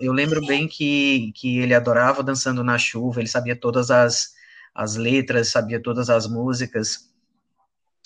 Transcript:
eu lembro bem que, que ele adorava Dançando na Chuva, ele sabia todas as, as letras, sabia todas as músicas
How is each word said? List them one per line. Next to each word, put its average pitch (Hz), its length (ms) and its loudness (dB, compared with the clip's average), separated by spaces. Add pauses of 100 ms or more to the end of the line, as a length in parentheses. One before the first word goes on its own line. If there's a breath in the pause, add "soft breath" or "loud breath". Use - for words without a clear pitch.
eu 127 100 0
lembro 147 340 0
bem 143 220 0
que, 139 640 0
que 123 260 -2
ele 123 140 2
adorava 123 480 4
Dançando 131 440 -2
na 120 120 2
Chuva, 120 440 -2
ele 110 80 -4
sabia 120 260 -4
todas 120 340 0
as, 123 440 4 (420 loud breath)
as 107 220 -6
letras, 120 500 2
sabia 110 340 -4
todas 120 280 -4
as 113 180 2
músicas 117 800 -4 (1000)